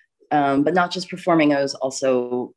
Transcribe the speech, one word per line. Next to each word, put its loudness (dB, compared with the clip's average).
um, 2
but 0
not 0
just -8
performing. 2
I 0
was -4
also, -2